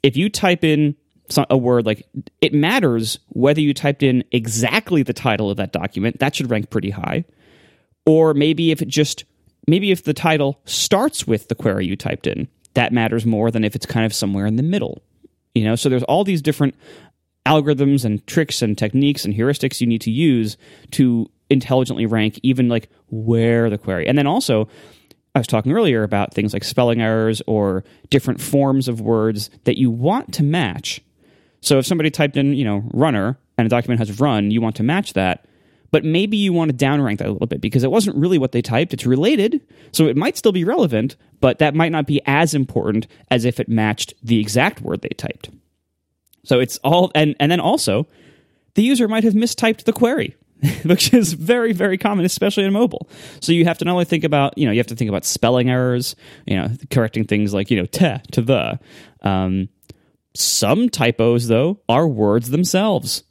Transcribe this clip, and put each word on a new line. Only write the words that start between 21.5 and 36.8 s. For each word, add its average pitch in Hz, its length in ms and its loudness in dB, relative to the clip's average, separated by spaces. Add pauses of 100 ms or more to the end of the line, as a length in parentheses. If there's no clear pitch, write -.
rank 110 380 0
even, 127 240 2
like, 117 220 -2 (200)
where 113 600 2
the 104 80 -2
query. 92 300 -4
And 139 100 2
then 139 100 2
also, 135 400 0 (680)
I 135 60 2
was 113 80 -4
talking 117 240 0
earlier 156 320 2
about 101 300 -2
things 104 180 -2
like 101 140 -6
spelling 117 360 0
errors 110 460 0
or 98 380 0 (240)
different 131 320 0
forms 135 480 0
of 113 100 -6
words 110 500 0 (140)
that - 140 0
you 127 120 2
want 143 440 -2
to 156 100 0
match. 147 560 -2 (640)
So 139 160 4
if 131 80 2
somebody 156 240 0
typed 147 260 -2
in, 139 180 0
you 131 120 -2
know, 104 260 -2
runner 123 460 0 (200)
and 117 80 2
a 110 40 0
document 120 300 0
has 104 200 -4
run, 107 320 0
you 113 80 0
want 113 180 -2
to 110 60 -2
match 175 300 -2
that. 92 320 -2 (440)
But 156 140 2
maybe 185 320 0
you 202 160 2
want 165 180 0
to 135 160 0